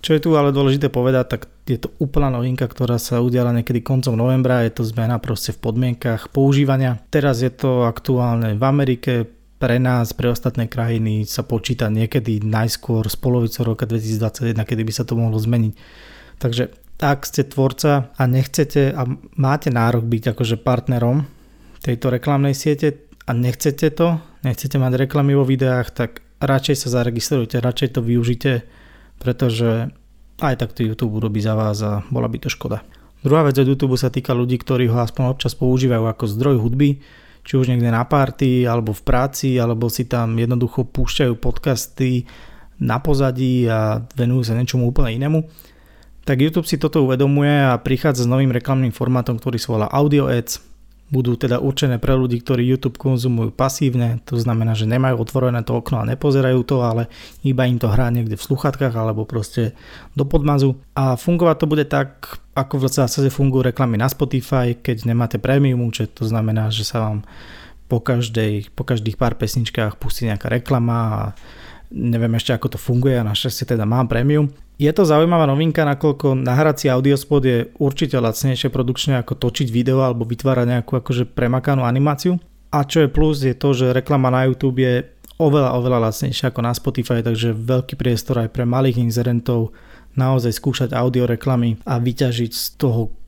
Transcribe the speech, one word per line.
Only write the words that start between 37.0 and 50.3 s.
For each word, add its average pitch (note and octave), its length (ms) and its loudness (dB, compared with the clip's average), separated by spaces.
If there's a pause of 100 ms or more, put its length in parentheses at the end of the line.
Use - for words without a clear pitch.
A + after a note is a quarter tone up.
či C3+ 160 0
už B2+ 80 2
niekde A#2+ 240 2
na A#2 160 2
party, C3 560 2
alebo A#2 320 0
v - 80 -20
práci, C3 560 0
alebo A#2 320 0
si A#2+ 160 -4
tam A#2 320 -2
jednoducho A#2+ 480 0
púšťajú B2 480 0
podcasty B2+ 880 -2 (560)
na A#2+ 240 0
pozadí B2+ 640 2
a A2 320 0 (160)
venujú B2 320 0
sa A2+ 80 0
niečomu B2 320 0
úplne A#2+ 320 2
inému. D#3 240 0 (800)
Tak C3 160 0
YouTube D#3+ 240 2
si C#3+ 160 -2
toto D3+ 240 2
uvedomuje C#3+ 640 4
a B2 80 2
prichádza B2+ 480 0
s A#2+ 80 2
novým C3 160 4
reklamným B2+ 480 0
formátom, B2 400 0
ktorý A#2+ 240 -4
sa A#2 160 -2
volá G#2+ 160 0
Audio C#3+ 320 2
Ads. - 480 -4 (400)